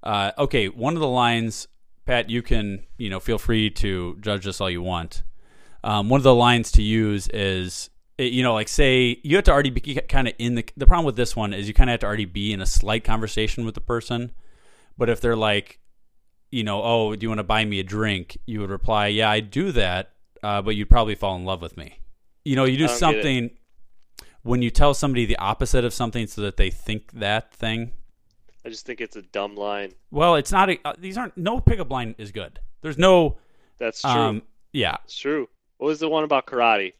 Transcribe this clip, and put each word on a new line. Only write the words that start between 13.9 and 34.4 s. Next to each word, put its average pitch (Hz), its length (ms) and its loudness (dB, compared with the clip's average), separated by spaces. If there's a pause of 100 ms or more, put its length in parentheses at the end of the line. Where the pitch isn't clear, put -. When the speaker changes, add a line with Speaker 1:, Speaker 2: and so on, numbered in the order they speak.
Speaker 1:
But 120 100 2
if 113 140 0
they're 117 140 2
like, 104 420 -2 (720)
you 120 140 -4
know, 104 180 -4
"Oh, 110 340 0
do 101 80 -10
you 113 60 -4
wanna 107 140 -4
buy 110 200 0
me 104 160 -2
a - 40 -4
drink?" 101 520 -4 (100)
You 107 140 -6
would 98 100 -6
reply, 104 360 0
"Yeah, 107 240 2
I 107 100 2
do 139 320 -4
that, 95 400 0 (300)
uh, 104 180 -2
but 104 160 -2
you'd 101 140 0
probably 110 240 6
fall 98 220 -4
in 90 100 -10
love 92 160 -4
with 82 160 -12
me." - 220 -18 (440)
You 139 120 0
know, 135 80 2
you 131 120 2
do 151 80 2
Speaker 2:
I - 40 2
don't 120 80 -2
get - 0 -
it. - 20 -4 (240)
Speaker 1:
something 127 280 -2 (920)
when 123 200 0
you 117 80 0
tell 143 240 8
somebody 131 320 0
the 107 120 0
opposite 120 460 0
of 117 100 -4
something 117 320 -4
so - 160 -12
that 101 160 -6
they 95 120 -4
think - 420 -8
that 107 420 -4
thing. 113 380 -6 (760)
Speaker 2:
I - 20 -14
just 110 160 -16
think 120 160 -12
it's 113 160 -12
a 104 60 -14
dumb 101 340 -8
line. 101 360 -6 (180)
Speaker 1:
Well, 165 260 2
it's 147 160 -2
not 190 160 4
a, 180 160 -2
uh, 147 140 -8
these 190 180 -12
aren't, 240 220 -10
no 214 220 -4
pickup 190 300 2
line 120 280 -6
is 104 140 -14
good. 98 280 -12 (220)
There's 151 160 -8
no, 175 400 6 (400)
Speaker 2:
That's 117 240 -6
true. 139 80 0
Speaker 1:
um, 113 320 2 (300)